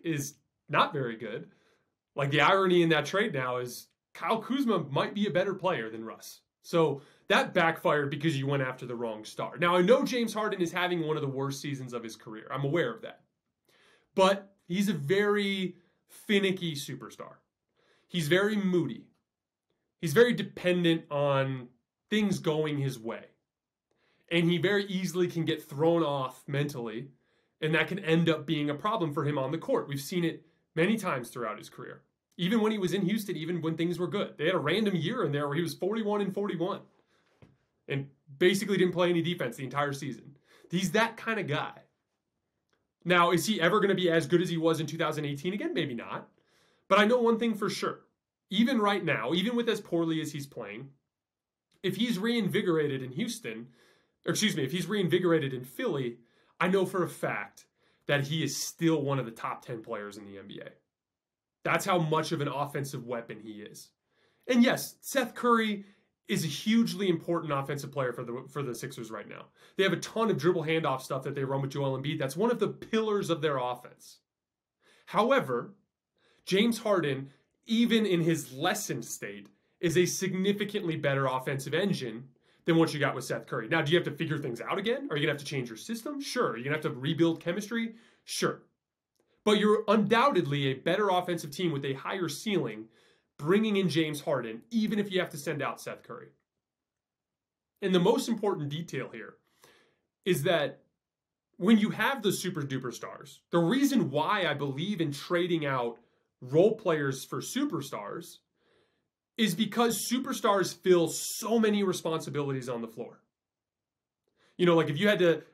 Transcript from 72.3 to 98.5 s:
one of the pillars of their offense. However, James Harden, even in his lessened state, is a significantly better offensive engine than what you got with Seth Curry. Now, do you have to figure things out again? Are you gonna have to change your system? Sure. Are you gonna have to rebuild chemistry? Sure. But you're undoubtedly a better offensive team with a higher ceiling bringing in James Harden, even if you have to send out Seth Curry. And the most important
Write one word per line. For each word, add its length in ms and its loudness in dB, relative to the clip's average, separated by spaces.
one 140 2
of 80 0
the 100 0
pillars 640 -2
of 100 0
their 160 0
offense. 640 -8
However, 680 2
James 340 2
Harden, 520 0
even 380 4
in 160 2
his 320 0
lessened 540 -4
state, 420 -12
is 160 2
a 80 6
significantly 920 -2
better 280 0
offensive 480 -4
engine 520 -2
than 100 4
what 160 6
you 80 -2
got 140 2
with 100 -6
Seth 220 -6
Curry. 220 -6
Now, 120 2
do 100 0
you 60 6
have 80 4
to 100 -4
figure 220 -2
things 240 -6
out 160 -4
again? 340 -2
Are 60 -2
you 60 0
gonna 100 2
have 80 -4
to 60 -12
change 240 -6
your 80 -14
system? 420 -8
Sure. 300 -2
Are 80 -6
you 60 -8
gonna 120 -2
have 60 -4
to 80 -2
rebuild 500 0
chemistry? 540 -6
Sure. 360 -4
But 120 6
you're 300 4
undoubtedly 800 4
a 60 0
better 360 0
offensive 400 -2
team 200 -2
with 140 -4
a 80 -2
higher 380 -6
ceiling 560 -4
bringing 380 2
in 140 2
James 320 0
Harden, 480 -4
even 280 0
if 120 -2
you 100 0
have 100 -2
to 60 -12
send 240 -4
out 200 -4
Seth 220 -10
Curry. 260 -16
And 120 2
the 60 6
most 280 4
important 420 -2